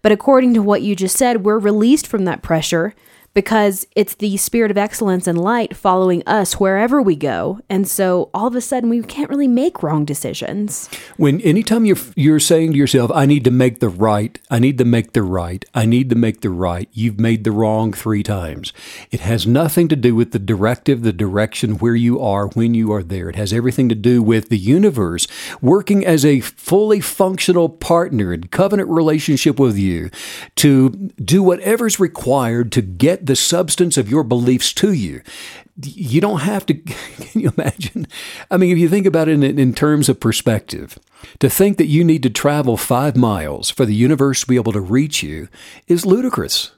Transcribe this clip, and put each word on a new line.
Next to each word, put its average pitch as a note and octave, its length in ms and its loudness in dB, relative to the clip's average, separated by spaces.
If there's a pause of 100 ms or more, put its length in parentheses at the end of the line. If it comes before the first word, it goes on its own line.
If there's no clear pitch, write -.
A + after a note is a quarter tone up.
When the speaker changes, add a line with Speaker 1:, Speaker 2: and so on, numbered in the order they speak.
Speaker 1:
But G#3+ 120 4
according B3+ 400 2
to A3+ 100 2
what G3+ 180 0
you G3+ 140 -2
just F#3 220 -4
said, A#3+ 260 0
we're G#3+ 160 2
released G#3+ 480 2
from G3 180 -2
that E3+ 160 -4
pressure E3 540 -2 (400)
because G3+ 500 0 (100)
it's - 200 0
the G3+ 220 -4
spirit A3 340 -2
of G3 60 0
excellence G3+ 500 -2
and E3+ 100 0
light G#3 380 -2
following F#3 500 0
us G#3 280 0
wherever G#3 480 0
we F#3+ 140 2
go. C#3+ 440 -4 (100)
And F#3+ 180 -2
so F3+ 460 -2
all G#3 140 -2
of A#3+ 80 -4
a B3+ 60 -2
sudden, A#3+ 280 -2
we A#3 140 -2
can't - 260 -8
really C#4 180 0
make B3+ 360 0
wrong D3+ 220 0
decisions. - 840 -8 (280)
Speaker 2:
When D3 240 2
anytime A3 440 2
you're, G3 120 4 (180)
you're D3+ 240 4
saying D#3+ 320 2
to C#3+ 60 0
yourself, C3+ 360 2
"I C#3 140 4
need C#3+ 160 4
to B2+ 80 4
make B2+ 280 2
the A#2 100 0
right, G#2 500 -2 (100)
I B2 80 0
need B2+ 220 2
to B2+ 60 4
make A#2 280 2
the A#2+ 80 2
right, F2+ 420 -4 (120)
I A#2 100 0
need B2 240 2
to A#2 60 2
make A2+ 260 0
the G#2+ 80 -2
right," F2 440 -4
you've A2 260 -4
made A2+ 240 0
the A2 80 0
wrong A2 420 0
three G#2 300 -4
times. F2 500 -8 (380)
It - 80 -6
has G2 260 -2
nothing D#3 440 2
to D#3 60 2
do A#2+ 200 2
with A#2 160 0
the A2+ 80 -4
directive, A2+ 640 -2
the A2 100 2
direction, G#2 640 -2
where A#2 180 0
you A#2+ 260 2
are, G2+ 260 -2
when A#2 260 0
you A2+ 200 0
are G2+ 100 -2
there. F2 260 -8
It F2 60 -10
has G2 160 -4
everything A#2+ 380 0
to A2+ 60 2
do A#2+ 280 2
with A2 260 2
the A2+ 80 0
universe A2 680 0 (340)
working F#3+ 440 2
as D#3+ 180 2
a C#3+ 160 4
fully G3+ 640 0
functional F3+ 680 0
partner D#3+ 640 -2
in E2+ 140 -8
covenant G3 420 0
relationship D3+ 680 0
with A#2+ 180 2
you F2+ 320 -2 (460)
to C3+ 340 4
do G#2+ 540 -2
whatever's G3+ 560 0
required B2 720 0
to B2+ 100 0
get G#2+ 440 0
the C3+ 100 0
substance E3+ 600 0
of A2 120 -2
your D3 140 0
beliefs B2 500 0
to G3+ 200 0
you. F2+ 280 -4 (560)
Y-, C#3 180 -16
you C#3+ 260 0
don't G3+ 200 -2
have G3 260 -4
to, D#3+ 60 0
<laughs> - 460 -10
can - 220 -6
you C3+ 160 0
imagine? - 500 -6 (420)
I F#3 80 0
mean, F3+ 140 4
if F3 60 2
you E3 120 4
think F#3+ 160 2
about D#3+ 220 2
it D3+ 160 2
in, C3+ 160 0
in B2+ 140 2
terms D3+ 360 2
of C3 100 0
perspective, - 800 -4 (420)
to C3+ 100 2
think G3 280 2
that D3+ 100 4
you D#3 160 4
need D#3 200 4
to B2+ 60 2
travel C3 480 0
five B2+ 380 -2
miles G2 540 0
for - 160 0
the G#2 100 0
universe C3+ 460 2
to - 60 -8
be B2+ 80 2
able A2+ 180 0
to G2+ 80 -2
reach B2+ 420 -2
you D2+ 240 -10 (400)
is E3+ 180 0
ludicrous. G3+ 720 -2